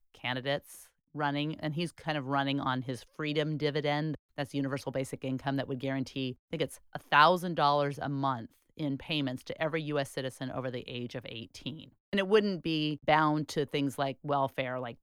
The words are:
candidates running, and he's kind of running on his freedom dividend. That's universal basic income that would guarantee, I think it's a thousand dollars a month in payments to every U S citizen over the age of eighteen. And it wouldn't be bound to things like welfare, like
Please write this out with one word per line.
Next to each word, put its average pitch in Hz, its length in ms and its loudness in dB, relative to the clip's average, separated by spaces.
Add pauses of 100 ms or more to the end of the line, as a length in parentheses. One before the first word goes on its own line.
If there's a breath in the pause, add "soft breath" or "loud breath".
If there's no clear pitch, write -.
(200)
candidates 127 720 -4 (240)
running, 147 460 0
and 151 160 -4
he's 170 160 -2
kind 151 260 -4
of 131 80 -4
running 139 340 0
on 131 220 0
his 123 240 -8 (100)
freedom 151 420 -2
dividend. 147 580 0 (200)
That's 139 200 -6
universal 139 360 -2
basic 135 320 -6
income 135 340 -2
that 127 100 -2
would 135 100 -4
guarantee, 135 640 -4
I - 100 -20
think 156 140 -2
it's - 160 -8 (160)
a - 20 -6
thousand 165 560 6
dollars 143 480 4
a 139 80 -4
month 135 400 -2 (280)
in 139 200 -2
payments 135 460 -2
to - 180 -6
every 160 220 0
U 147 160 0
S 135 100 -2
citizen 131 400 -6
over 127 220 -4
the 123 160 -6
age 123 260 -8
of 123 140 -8
eighteen. 123 640 -12 (220)
And 202 60 2
it 190 80 2
wouldn't 202 360 6
be 151 420 0
bound 151 440 6
to 147 160 0
things 139 340 0
like 135 240 0
welfare, 135 560 0
like 123 220 -8